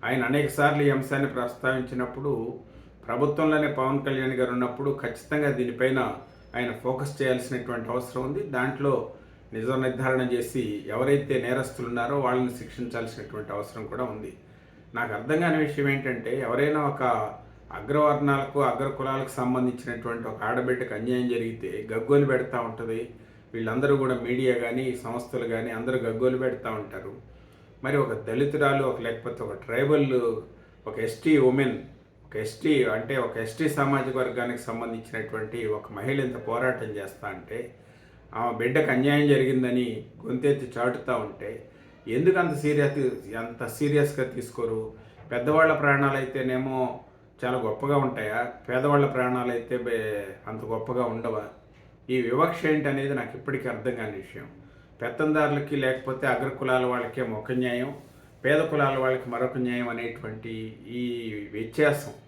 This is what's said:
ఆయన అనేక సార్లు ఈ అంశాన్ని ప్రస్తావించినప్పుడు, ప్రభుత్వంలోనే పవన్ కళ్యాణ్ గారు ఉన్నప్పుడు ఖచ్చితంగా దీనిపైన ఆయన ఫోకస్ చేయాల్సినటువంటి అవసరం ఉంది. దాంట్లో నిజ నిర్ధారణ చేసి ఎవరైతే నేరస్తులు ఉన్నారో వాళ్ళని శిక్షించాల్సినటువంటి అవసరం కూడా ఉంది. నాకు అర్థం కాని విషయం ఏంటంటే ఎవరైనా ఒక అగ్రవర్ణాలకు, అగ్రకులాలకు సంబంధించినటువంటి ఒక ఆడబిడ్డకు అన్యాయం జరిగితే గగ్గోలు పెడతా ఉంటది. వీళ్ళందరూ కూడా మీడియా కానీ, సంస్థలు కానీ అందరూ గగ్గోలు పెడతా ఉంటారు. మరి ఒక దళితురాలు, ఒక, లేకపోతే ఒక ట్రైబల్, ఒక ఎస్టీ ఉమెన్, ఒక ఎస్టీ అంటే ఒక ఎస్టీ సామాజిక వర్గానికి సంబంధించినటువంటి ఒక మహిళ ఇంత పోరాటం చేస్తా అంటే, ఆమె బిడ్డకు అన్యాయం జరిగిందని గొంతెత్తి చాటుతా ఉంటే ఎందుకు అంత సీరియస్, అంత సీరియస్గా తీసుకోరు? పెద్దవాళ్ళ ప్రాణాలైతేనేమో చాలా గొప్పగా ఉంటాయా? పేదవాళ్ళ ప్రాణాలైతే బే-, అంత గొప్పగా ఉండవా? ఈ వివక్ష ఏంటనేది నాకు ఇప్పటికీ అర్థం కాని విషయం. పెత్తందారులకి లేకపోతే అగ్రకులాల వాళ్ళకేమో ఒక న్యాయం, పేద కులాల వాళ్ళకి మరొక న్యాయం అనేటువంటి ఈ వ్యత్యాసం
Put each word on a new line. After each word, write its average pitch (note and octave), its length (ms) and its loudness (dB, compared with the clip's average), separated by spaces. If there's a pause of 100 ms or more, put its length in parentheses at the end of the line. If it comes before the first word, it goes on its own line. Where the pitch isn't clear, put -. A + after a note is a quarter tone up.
ఆయన B2 200 2
అనేక C#3+ 260 2
సార్లు C#3+ 340 4
ఈ C#3+ 60 6
అంశాన్ని C3+ 380 0
ప్రస్తావించినప్పుడు, B2 1300 -2 (480)
ప్రభుత్వంలోనే D3 640 2
పవన్ C3+ 320 0
కళ్యాణ్ C3 260 0
గారు B2 200 0
ఉన్నప్పుడు C#3 500 -2
ఖచ్చితంగా D3 500 -2
దీనిపైన B2 680 0 (380)
ఆయన B2 160 -2
ఫోకస్ C3 500 -4
చేయాల్సినటువంటి B2 680 -2
అవసరం B2+ 340 -4
ఉంది. C#3+ 200 -4
దాంట్లో C3+ 680 0 (400)
నిజ A2+ 160 -4
నిర్ధారణ C3 640 2
చేసి A2+ 540 -2
ఎవరైతే C3 540 2
నేరస్తులు B2+ 460 -2
ఉన్నారో A#2+ 320 0
వాళ్ళని B2+ 380 2
శిక్షించాల్సినటువంటి A2 920 -8
అవసరం G#2 360 -6
కూడా B2+ 160 -4
ఉంది. - 340 -8 (580)
నాకు A#2 180 -2
అర్థం B2 280 0
కాని D#3+ 220 4
విషయం C#3+ 260 2
ఏంటంటే C3 500 -2
ఎవరైనా C#3+ 480 2
ఒక B2 480 0 (300)
అగ్రవర్ణాలకు, C#3+ 960 2
అగ్రకులాలకు C3+ 680 0
సంబంధించినటువంటి B2 1000 -2
ఒక G#2 160 -6
ఆడబిడ్డకు A#2+ 500 0
అన్యాయం B2 360 0
జరిగితే A2+ 640 -4
గగ్గోలు C#3 320 4
పెడతా B2 340 0
ఉంటది. A#2 500 -6 (440)
వీళ్ళందరూ A#2+ 440 2
కూడా B2+ 220 2
మీడియా B2 400 2
కానీ, B2 360 -2
సంస్థలు A#2+ 520 -4
కానీ A2+ 240 -2
అందరూ A#2+ 260 -2
గగ్గోలు A#2 400 2
పెడతా B2 340 0
ఉంటారు. F#2+ 420 -8 (680)
మరి C#3 140 2
ఒక B2 160 2
దళితురాలు, C#3 680 2
ఒక, A#2 180 0
లేకపోతే A#2 420 -6
ఒక G2+ 100 -8
ట్రైబల్, C#3 600 2 (760)
ఒక G#2+ 120 -8
ఎస్టీ D3+ 380 4
ఉమెన్, B2+ 400 6 (480)
ఒక - 120 -10
ఎస్టీ C3 460 2
అంటే A2 340 0
ఒక A2+ 200 -2
ఎస్టీ A2+ 320 -2
సామాజిక C3+ 480 0
వర్గానికి A#2+ 420 -2
సంబంధించినటువంటి A2+ 1080 -6
ఒక G#2+ 240 -4
మహిళ B2 300 -2
ఇంత A#2+ 260 -4
పోరాటం B2 380 0
చేస్తా G#2 420 -8
అంటే, F#2+ 480 -10 (580)
ఆమె A2+ 240 -2
బిడ్డకు C3 340 2
అన్యాయం C#3+ 360 4
జరిగిందని B2+ 760 2 (200)
గొంతెత్తి B2+ 540 0
చాటుతా B2+ 360 0
ఉంటే G#2 540 -8 (380)
ఎందుకు E3+ 320 4
అంత E3 140 2
సీరియస్, D3 440 2 (380)
అంత A#2 320 -6
సీరియస్గా C#3+ 600 2
తీసుకోరు? A2+ 640 -6 (380)
పెద్దవాళ్ళ D3+ 420 4
ప్రాణాలైతేనేమో C3 1300 2 (460)
చాలా B2+ 120 0
గొప్పగా B2+ 400 2
ఉంటాయా? A#2 460 0
పేదవాళ్ళ C#3 600 2
ప్రాణాలైతే B2 720 0
బే-, A2 480 -2 (220)
అంత A2 180 -8
గొప్పగా A#2+ 400 -2
ఉండవా? A2+ 380 -4 (640)
ఈ B2+ 120 2
వివక్ష C#3+ 440 2
ఏంటనేది C#3 500 2
నాకు A#2 220 -6
ఇప్పటికీ C3+ 320 -4
అర్థం A#2 260 -4
కాని A2 160 -6
విషయం. F#2+ 360 -12 (540)
పెత్తందారులకి D3 760 2
లేకపోతే C3 520 0
అగ్రకులాల B2+ 580 2
వాళ్ళకేమో A#2+ 520 -2
ఒక G#2+ 140 -6
న్యాయం, B2+ 440 0 (500)
పేద D3+ 160 6
కులాల C#3+ 360 2
వాళ్ళకి C3 320 0
మరొక B2 280 -2
న్యాయం B2 320 -2
అనేటువంటి A2+ 600 -8 (380)
ఈ A#2+ 460 -4 (180)
వ్యత్యాసం A2+ 600 0 (160)